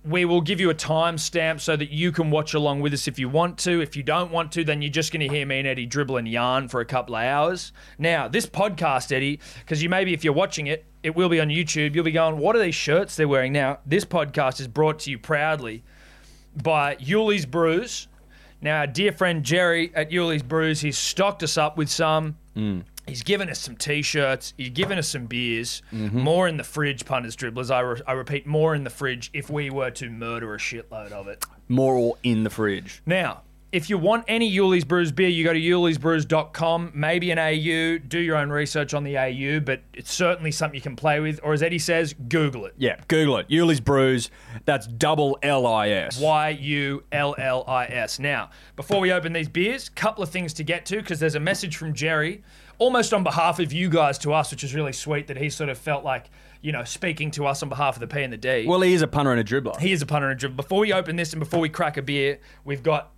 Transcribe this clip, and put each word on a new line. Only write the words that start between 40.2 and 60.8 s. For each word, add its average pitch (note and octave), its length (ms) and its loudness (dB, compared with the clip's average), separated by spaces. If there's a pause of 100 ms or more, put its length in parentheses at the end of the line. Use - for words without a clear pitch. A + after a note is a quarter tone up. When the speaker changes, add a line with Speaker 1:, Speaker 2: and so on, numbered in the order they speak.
Speaker 1:
something D3+ 240 -4
you B2+ 40 -8
can C3 160 -10
play D3+ 240 2
with. D#3 220 -4
Or D3+ 100 0
as D3+ 100 2
Eddie E3+ 180 0
says, E3 340 0
Google B2 500 0
it. F#2+ 140 -14
Speaker 2:
Yeah, A#2+ 180 2 (120)
Google D#3 280 4
it. F2+ 140 -2
Yuli's D#3+ 300 4
Brews. C3 500 4 (340)
That's C#3 220 0
double C#3 560 0
L C3+ 240 2
I G#2+ 240 4
S. G2+ 300 0
Speaker 1:
Y D#3 300 4
U C#3+ 520 -2 (100)
L C#3+ 240 0
L B2+ 320 0
I B2+ 180 0
S. A#2 320 -4
Now, C3+ 300 -2 (280)
before G3 240 0
we F#3 120 2
open E3+ 220 -2
these D#3+ 140 -2
beers, G#3 420 -2
couple G#3 320 -2
of D#3+ 80 -4
things F3 240 -6
to D#3+ 100 -8
get E3+ 220 -4
to, G#3 160 -4
'cause E3 160 -4
there's D#3 160 2
a D3 60 -2
message F3+ 360 -2
from D#3+ 180 -6
Jerry, D#3 500 -2 (340)
almost A#3+ 340 4
on F#3+ 120 4
behalf E3 340 2
of D3+ 140 0
you F3 160 0
guys D3+ 300 4
to D3 140 0
us, D3+ 200 2
which C3+ 100 -10
is C3 120 -6
really D3 180 -2
sweet D3 360 -4
that C3+ 80 -10
he D3 140 -4
sort D3+ 200 -4
of A#2+ 80 -8
felt D3 260 -4
like, B2+ 220 -4 (340)
you D3+ 100 -6
know, B2 140 -4
speaking D#3 480 -4
to C#3+ 140 -2
us C#3 160 0
on C#3+ 60 -6
behalf B2+ 280 0
of A2+ 40 -14
the A#2 60 -8
P D3 160 -4
and B2+ 100 -4
the A2 40 -10
D. B2 320 0
Speaker 2:
Well, F3+ 140 4
he F#3 120 6
is D#3+ 80 4
a C#3+ 60 4
punter C#3+ 240 2
and A#2 80 4
a A2 40 2
dribbler. A#2+ 360 -2
Speaker 1:
He F#3 100 2
is F3 100 2
a C#3+ 60 -2
punter C#3+ 240 0
and C3 100 -4
a C#3+ 80 -4
dribbler. C3 80 -8
Before E3 240 -2